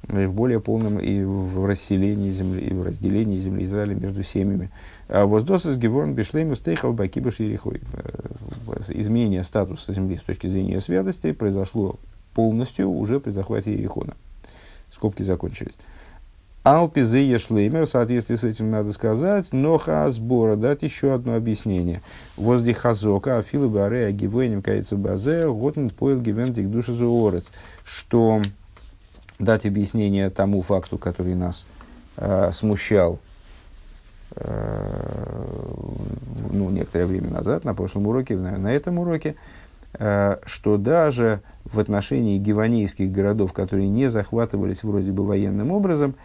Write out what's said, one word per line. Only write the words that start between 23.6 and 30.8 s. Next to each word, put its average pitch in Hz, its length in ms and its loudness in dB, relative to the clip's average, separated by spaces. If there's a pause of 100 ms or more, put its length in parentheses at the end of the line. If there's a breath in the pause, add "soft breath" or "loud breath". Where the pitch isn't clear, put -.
баре, 107 380 0
агивойним 101 560 0
кайца 101 340 -2
базе, 101 500 0
готнет 131 480 -2
поил 135 280 2
гивен 117 320 0
дик 98 160 -2
душа 117 240 -2
зуорец. 117 560 2 (340 loud breath)
Что 110 560 4 (1000)
дать 107 280 4
объяснение 98 640 2
тому 98 320 2
факту, 90 340 0